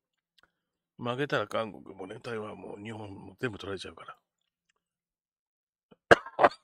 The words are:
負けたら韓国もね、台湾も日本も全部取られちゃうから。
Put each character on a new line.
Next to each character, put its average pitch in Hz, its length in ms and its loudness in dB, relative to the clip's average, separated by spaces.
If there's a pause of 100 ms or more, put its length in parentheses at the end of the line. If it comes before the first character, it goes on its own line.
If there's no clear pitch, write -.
(1000)
負 120 200 -2
け 143 80 0
た 139 120 2
ら 107 80 0
韓 110 260 -2
国 - 220 -16
も 95 120 -10
ね、 107 160 -10
台 117 160 -6
湾 104 180 -8
も 95 260 -12
日 107 80 -8
本 107 220 -10
も 95 260 -14
全 123 140 -2
部 98 60 -10
取 90 100 -10
ら 98 60 -4
れ 92 40 -6
ち - 80 -12
ゃ 90 40 -12
う 82 40 -16
か - 100 -16
ら。 - 120 -16 (2500)